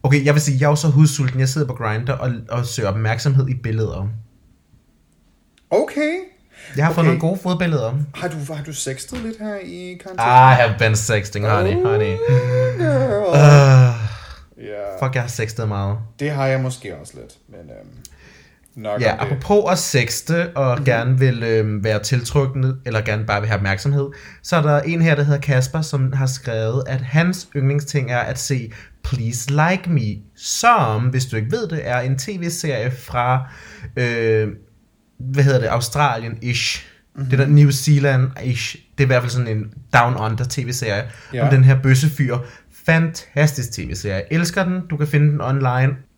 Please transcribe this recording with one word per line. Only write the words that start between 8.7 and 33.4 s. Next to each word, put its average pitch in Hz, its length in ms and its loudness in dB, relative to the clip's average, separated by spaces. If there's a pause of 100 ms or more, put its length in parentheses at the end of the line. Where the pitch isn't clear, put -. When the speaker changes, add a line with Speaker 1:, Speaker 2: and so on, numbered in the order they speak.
Speaker 2:
sextet 139 500 -10
lidt 226 180 -8
her 208 220 -8
i 180 400 -14
karantæne? - 260 -4
Speaker 1:
I 127 260 10
have 120 240 4
been 110 180 2
sexting, 104 520 -2
honey, 101 280 2
Speaker 2:
Oh, 359 60 0
Speaker 1:
honey. 427 340 0 (600)
Speaker 2:
girl. 254 560 0
Speaker 1:
Øh. 139 600 8 (720)
Speaker 2:
Ja. 104 400 -8
Speaker 1:
Fuck, 131 80 -4
jeg 127 80 -2
har 120 60 -6
sextet 113 400 -6
meget. 101 280 -4 (240)
Speaker 2:
Det 143 100 -4
har 139 160 -2
jeg 135 140 0
måske 127 360 -8
også - 200 -20
lidt, 58 180 -20 (140)
men, 95 120 -20 (100)
øhm, 50 180 -20 (880)
nok 107 240 -6
Speaker 1:
Ja, 110 120 2
Speaker 2:
om - 60 -6
det. - 80 -4 (100)
Speaker 1:
apropos 190 360 2
at 185 60 2
sexte 160 760 -2
og 131 200 0
Speaker 2:
Mhm. 139 80 -6
Speaker 1:
gerne 127 340 2
vil, 123 240 2
øhm, 110 420 0
være 107 180 0
tiltrukket, 131 840 -2
eller 113 140 -2
gerne 107 240 -4
bare 104 160 -2
vil 104 80 -4
have 107 100 0
opmærksomhed, 101 480 0 (360)
så - 140 -2
er 160 60 2
der 147 180 2
en 165 220 -2
her, 165 120 4
der 143 80 0
hedder 143 180 2
Kasper, 139 420 0
som 131 300 -2
har 135 140 0
skrevet, 120 600 -4
at 131 140 -4
hans 165 560 -2
yndlingsting 139 540 -2
er 123 80 -2
at 120 200 -4
se 117 340 -6 (320)
Please 117 460 -4
Like 175 400 0
Me, 107 260 0 (200)
som, 143 680 0
hvis 127 240 -2
du - 100 -6
ikke 110 160 -4
ved 220 160 -4
det, 160 200 -6
er 123 120 -2
en 131 180 -2
T - 100 -8 (120)
V-serie 147 500 -4
fra, 127 580 -2 (480)